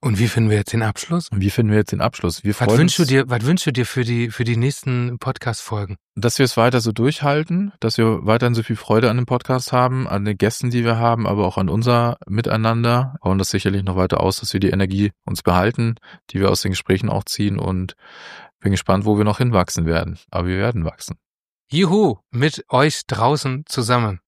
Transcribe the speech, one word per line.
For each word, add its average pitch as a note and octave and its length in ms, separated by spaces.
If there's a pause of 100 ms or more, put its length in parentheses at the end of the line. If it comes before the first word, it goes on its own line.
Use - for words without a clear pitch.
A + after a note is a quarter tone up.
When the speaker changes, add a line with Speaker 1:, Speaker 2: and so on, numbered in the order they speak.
Speaker 1:
Und A2 140
wie A#2 80
finden A2 240
wir G#2+ 60
jetzt G2+ 160
den B2 100
Abschluss? D#3+ 460
Speaker 2:
Und G2+ 120
wie F#2+ 100
finden A2 200
wir G#2+ 80
jetzt G#2 140
den - 80
Abschluss? - 420
Wir G2+ 160
Speaker 1:
Was B2 80
Speaker 2:
freuen A2 120
Speaker 1:
wünschst E3+ 200
du F3+ 40
Speaker 2:
uns D3 60
Speaker 1:
dir, C3 220
was A#2 140
wünschst E3 220
du D#3+ 60
dir A#2+ 140
für - 160
die, A#2 280
für - 120
die A#2 140
nächsten B2 640
Podcast-Folgen? G#2 760 (200)
Speaker 2:
Dass A2 220
wir C#3 60
es B2 120
weiter A#2+ 240
so A2+ 100
durchhalten, D3+ 880
dass - 200
wir A2+ 280
weiterhin A#2+ 300
so A2+ 80
viel A#2 100
Freude A2 360
an A2 60
dem B2 100
Podcast B2+ 460
haben, B2+ 360
an G2+ 160
den G#2 140
Gästen, B2+ 320
die A#2+ 140
wir A#2 140
haben, A#2 300
aber G2+ 180
auch F#2+ 100
an F#2+ 120
unser A#2+ 500 (100)
Miteinander. A#2 960
Bauen F#2+ 160
das F#2+ 120
sicherlich G2 340
noch F#2+ 120
weiter F#2 240
aus, F#2+ 200
dass - 120
wir F#2+ 80
die G2 100
Energie G2 420 (120)
uns - 200
behalten, A2 500 (360)
die F#2+ 100
wir G2 100
aus G2+ 120
den G#2 100
Gesprächen F#2+ 360
auch G2 160
ziehen, G2+ 360
und F#2 340 (640)
bin - 140
gespannt, G2 320
wo G#2+ 140
wir G#2 60
noch G#2 140
hinwachsen G2 480
werden. E2+ 320 (140)
Aber F2+ 160
wir F#2 100
werden G#2+ 260
wachsen. - 320 (540)
Speaker 1:
Juhu, F3 460 (160)
mit C#3 380
euch C#3 360
draußen C3 600
zusammen. A#2 600